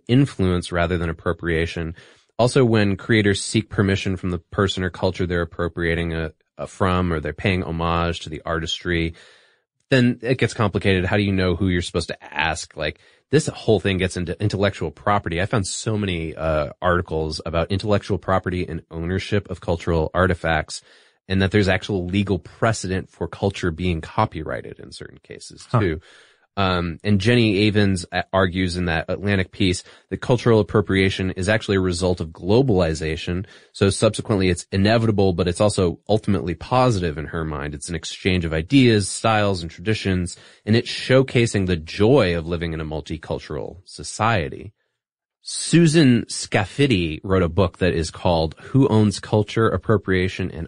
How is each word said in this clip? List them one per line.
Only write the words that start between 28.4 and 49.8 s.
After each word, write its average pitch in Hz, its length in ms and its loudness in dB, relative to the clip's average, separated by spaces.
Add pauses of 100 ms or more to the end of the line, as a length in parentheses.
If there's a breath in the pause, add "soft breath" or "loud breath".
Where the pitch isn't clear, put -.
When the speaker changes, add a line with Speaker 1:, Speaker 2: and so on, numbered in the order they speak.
Speaker 1:
in 90 80 -2
that 80 240 -2
Atlantic 95 420 -2
piece 90 320 0 (260 loud breath)
that 98 120 -6
cultural 117 380 4
appropriation 95 720 2
is 92 160 -4
actually 107 300 2
a 95 40 2
result 90 380 0
of 82 100 -8
globalization. 90 1160 0 (280 loud breath)
So 98 180 2
subsequently, 101 580 0
it's 87 220 -2
inevitable, 101 600 2
but 87 140 -2
it's 90 140 0
also 98 380 2 (100)
ultimately 90 460 0
positive 107 640 0
in 73 60 -8
her 80 200 -6
mind. 73 300 -6
It's - 140 -12
an 87 60 -6
exchange 92 480 -2
of 80 100 -4
ideas, 107 540 4
styles, 104 540 0
and 80 80 -8
traditions, 92 640 -2 (300 loud breath)
and 107 100 2
it's 117 140 0
showcasing 123 800 2
the 90 80 0
joy 95 600 2
of 80 120 -4
living 85 260 -4
in 78 80 -6
a 80 40 -8
multicultural 76 1000 -8
society. 101 880 -4 (720)
Susan 156 800 4
Scafidi 98 960 0
wrote 95 200 2
a 82 60 0
book 87 280 0
that 90 160 2
is 80 160 -2
called 82 520 0
Who 131 260 2
Owns 107 320 4
Culture, 110 500 0
Appropriation, 95 800 0